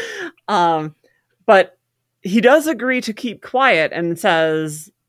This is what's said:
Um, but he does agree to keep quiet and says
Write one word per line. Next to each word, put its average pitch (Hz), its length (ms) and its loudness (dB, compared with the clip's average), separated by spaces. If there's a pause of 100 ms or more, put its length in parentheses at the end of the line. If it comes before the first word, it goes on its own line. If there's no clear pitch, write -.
(480)
Um, 165 460 0 (500)
but 190 320 4 (460)
he 196 180 0
does 285 280 4
agree 254 320 -2
to 233 120 -8
keep 214 300 -10
quiet 226 500 0
and 170 260 -4
says 156 720 -2 (180)